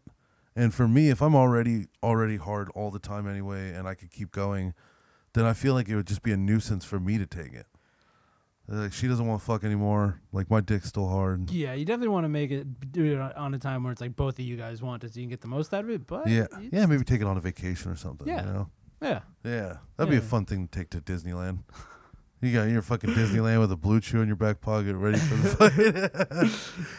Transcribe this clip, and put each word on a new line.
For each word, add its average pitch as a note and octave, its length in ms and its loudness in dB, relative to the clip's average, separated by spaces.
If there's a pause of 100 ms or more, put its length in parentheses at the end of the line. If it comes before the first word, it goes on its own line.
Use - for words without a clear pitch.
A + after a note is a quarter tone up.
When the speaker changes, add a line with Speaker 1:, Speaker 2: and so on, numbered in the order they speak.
(560)
Speaker 1:
And A#2 180 4
for B2 140 4
me, C#3+ 220 6
if B2+ 120 2
I'm D#3 140 6
already, A#2 520 4 (160)
already A2 340 2
hard G2 380 -6
all G#2 160 -6
the G2 80 -10
time G2+ 280 -8
anyway, G2 460 -8
and F#2 140 -10
I F#2+ 80 -8
could F2+ 160 -18
keep G2 200 -12
going, G2 420 -4 (600)
then A2+ 120 4
I A2+ 80 2
feel C3 200 2
like A#2+ 160 0
it A2 60 -2
would G2+ 100 0
just G#2 160 -4
be A2+ 100 0
a G2+ 60 2
nuisance G2+ 480 0
for G2+ 140 -4
me G2 180 0
to G2 80 -2
take D#2 280 -10
it. A1 120 -16 (1000)
Like, G#2 260 -4
she - 160 -2
doesn't A#2+ 180 0
wanna G#2+ 120 0
fuck G#2+ 260 -2
anymore. G#2 560 2 (100)
Like, G2 180 -2
my G#2+ 120 6
dick's G2 260 -2
still F#2+ 220 -4
hard. F#2+ 420 0
Speaker 2:
Yeah, D3+ 220 -4
you C#3 100 -6
definitely A#3 260 -2
wanna F3 200 0
make D3 200 -2
it, C3+ 440 -8
do E3+ 100 0
it D3 160 2
on, C3+ 140 -6
on C#3+ 200 -6
a C3+ 60 -6
time C3 240 -4
where B2+ 80 -2
it's, A#2 100 -8
like, A#2+ 140 -8
both C3+ 240 -2
of B2+ 60 -8
you A#2+ 100 -6
guys A#2 260 -10
want A#2+ 220 -8
it A2+ 100 -14
so A#2 60 -12
you B2 60 -8
can B2 40 -10
get A#2 120 -10
the - 80 -12
most D3 240 -4
out G3+ 100 -4
of A3 60 -8
it, G#3+ 180 -8
but - 200 -6
Speaker 1:
Yeah. A2+ 200 2 (120)
Speaker 2:
it's A#2 140 -14
Speaker 1:
Yeah, G3+ 120 4
maybe C#3+ 180 4
take B2 180 2
it G#2 60 2
on F#2+ 100 0
a F2+ 40 -2
vacation F#2 500 -4
or F2+ 40 -6
something, D2 320 -12
Speaker 2:
Yeah. E4 180 -4
Speaker 1:
you G2 80 -6
know? G2 160 -4 (320)
Speaker 2:
Yeah. C4+ 180 -2 (240)
Speaker 1:
Yeah. G#2 340 -6 (200)
That'd D#3 140 2
be C#3+ 60 6
a A2 40 4
Speaker 2:
Yeah. A2+ 40 -6
Speaker 1:
fun A2 200 0
thing F#2+ 240 -4
to - 100 -8
take E2+ 120 -8
to E2+ 100 -6
Disneyland. F2+ 580 -6 (800)
You B2 140 0
got A#2 100 4
your A2 180 2
fucking A2+ 300 -2
Disneyland A2+ 480 4
with G#2+ 120 4
a F#2 60 0
Blue G#2 220 4
Chew A2+ 220 0
in A2 60 2
your G#2 100 0
back G#2 240 0
pocket, G#2 340 0
ready G#2 240 2
for D3+ 160 2
the D#3 140 2
Speaker 2:
<laughs> F#3+ 1000 4
Speaker 1:
fight. - 320 -6 (180)